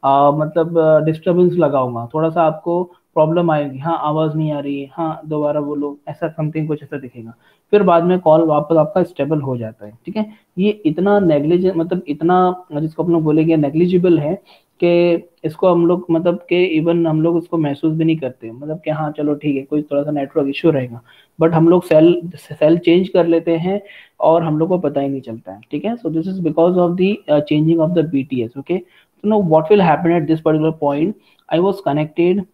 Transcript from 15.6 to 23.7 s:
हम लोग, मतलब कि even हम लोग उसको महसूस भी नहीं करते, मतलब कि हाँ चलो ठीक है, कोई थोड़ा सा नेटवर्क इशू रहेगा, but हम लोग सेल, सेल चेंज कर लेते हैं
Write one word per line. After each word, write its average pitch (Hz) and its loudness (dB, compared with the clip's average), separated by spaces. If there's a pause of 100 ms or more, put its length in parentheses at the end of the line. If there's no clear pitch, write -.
हम 170 4
लोग, 175 0
मतलब 175 0 (140)
कि 175 2
even 170 0
हम 156 0
लोग 170 0
उसको 170 -4
महसूस 151 -2
भी 160 0
नहीं 160 0
करते, 123 -10
मतलब 147 -12
कि 156 -4
हाँ 151 -6
चलो 151 -2
ठीक 147 -4
है, 135 -4
कोई 151 -4 (100)
थोड़ा 143 0
सा 151 -6
नेटवर्क 143 -4
इशू 156 0
रहेगा, 123 -4 (400)
but 165 2
हम 165 6
लोग 180 4
सेल, 165 6 (200)
सेल 156 0
चेंज 175 2
कर 170 2
लेते 165 0
हैं 190 -4 (380)